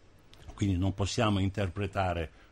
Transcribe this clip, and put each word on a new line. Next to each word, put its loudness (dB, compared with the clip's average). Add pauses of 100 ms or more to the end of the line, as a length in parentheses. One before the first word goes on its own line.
(560)
quindi 2
non 2
possiamo 2
interpretare -2 (200)